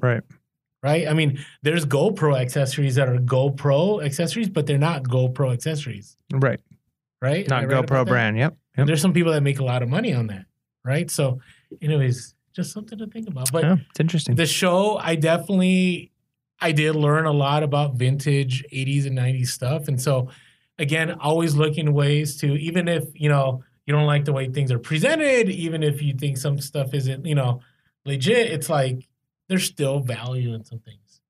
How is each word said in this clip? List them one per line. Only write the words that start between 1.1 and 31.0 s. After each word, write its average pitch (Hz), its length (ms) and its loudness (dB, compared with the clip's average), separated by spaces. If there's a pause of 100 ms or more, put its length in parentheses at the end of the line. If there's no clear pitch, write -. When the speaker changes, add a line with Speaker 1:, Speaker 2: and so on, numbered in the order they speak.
Speaker 2:
mean, 147 300 2 (200)
there's 151 220 0
GoPro 143 540 2
accessories 135 560 0
that 135 140 4
are 123 80 0
GoPro 139 880 2
accessories, 170 440 -2
but 160 180 0
they're 143 100 2
not 151 260 0
GoPro 127 480 0
accessories. 120 640 -6 (160)
Speaker 1:
Right. 135 280 0 (640)
Speaker 2:
Right? 151 240 -2
Am - 40 -4
Speaker 1:
Not 127 140 0
Speaker 2:
I - 20 -2
right 131 200 2
Speaker 1:
GoPro 123 40 -8
Speaker 2:
about 131 160 4
that? 120 60 0
Speaker 1:
brand. 110 260 2
Yep. 135 140 2 (240)
Speaker 2:
And 131 80 2
Speaker 1:
Yep. 139 40 4
Speaker 2:
there's 151 140 2
some 185 120 4
people 165 180 2
that 151 100 2
make 139 180 0
a 135 40 -2
lot 123 180 0
of 120 80 -2
money 190 240 0
on 117 140 0
that. 98 180 -12 (400)
Right? 151 240 -2
So 131 300 -2 (420)
anyways, 139 540 0 (180)
just 180 180 -8
something 208 280 -14
to 220 80 -10
think 220 200 -12
about. 127 240 -6
But 156 120 0
Speaker 1:
Yeah, 170 140 4 (120)
it's - 100 -8
interesting. 156 360 0
Speaker 2:
the 156 100 2
show, 190 520 2
I 165 180 -2
definitely, 180 960 2 (480)
I 170 120 0
did 151 240 2
learn 151 300 2
a 151 80 2
lot 147 300 2
about 143 320 0
vintage 135 760 0
eighties 139 360 -2
and 131 80 -4
nineties 127 360 -2
stuff. 147 360 -4
And 131 120 -2
so, 127 300 0 (500)
again, 160 400 -2
always 156 360 0
looking 151 380 2
ways 147 440 2
to, 143 220 0
even 170 280 -2
if, 165 260 0
you 147 160 0
know, 135 340 0 (220)
you 143 80 -2
don't 151 140 2
like 147 180 2
the 151 80 0
way 135 160 -2
things 131 220 -2
are 117 80 0
presented, 254 720 2
even 165 340 -2
if 147 180 0
you 143 120 -2
think 135 240 -4
some 143 220 -2
stuff 135 340 -6
isn't, 135 320 -4
you 151 100 0
know, 123 260 0 (440)
legit, 147 460 0
it's 151 180 -6
like, 131 380 -2 (420)
there's 185 160 0
still 139 340 -2
value 123 540 -4
in 110 100 -10
some - 160 -16
things. - 500 -20